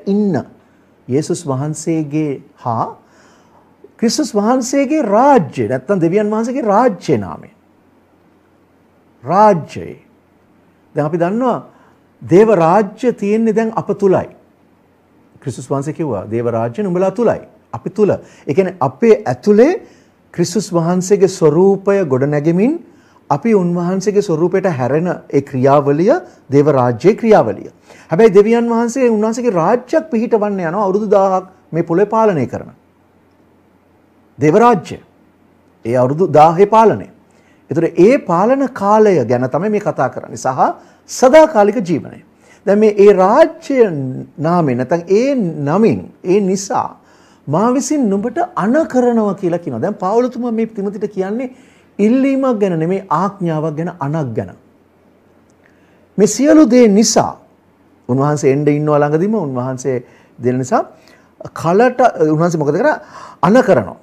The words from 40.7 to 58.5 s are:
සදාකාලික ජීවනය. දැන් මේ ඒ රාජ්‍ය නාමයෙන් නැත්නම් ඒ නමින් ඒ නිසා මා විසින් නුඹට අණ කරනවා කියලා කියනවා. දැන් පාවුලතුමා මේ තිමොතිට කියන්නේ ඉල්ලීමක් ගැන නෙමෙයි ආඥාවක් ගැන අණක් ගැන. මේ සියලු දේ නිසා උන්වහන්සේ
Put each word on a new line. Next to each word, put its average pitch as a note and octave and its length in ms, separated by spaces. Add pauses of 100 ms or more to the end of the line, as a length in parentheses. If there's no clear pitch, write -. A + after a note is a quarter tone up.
සදාකාලික B3+ 720
ජීවනය. E3 380 (460)
දැන් G3+ 120
මේ G#3 200
ඒ G3+ 140
රාජ්‍ය C4 640 (640)
නාමයෙන් D#3 400
නැත්නම් E3+ 300
ඒ A#3+ 260 (340)
නමින් E3+ 320 (240)
ඒ F3+ 160
නිසා F#3+ 500 (560)
මා F3 260
විසින් C4+ 380
නුඹට G#3 280 (160)
අණ G#3 220 (100)
කරනවා A#3+ 480
කියලා F3 240
කියනවා. B2+ 240
දැන් G3 120
පාවුලතුමා A#3 580
මේ A3 140
තිමොතිට G#3 460
කියන්නේ A3 420 (440)
ඉල්ලීමක් C4 640
ගැන F#3 180
නෙමෙයි F#3 320
ආඥාවක් D#3+ 640
ගැන E3+ 220
අණක් C#3+ 360
ගැන. G#2+ 160 (1700)
මේ G3+ 80
සියලු D4 440
දේ B3 180
නිසා F#3+ 440 (760)
උන්වහන්සේ C3+ 440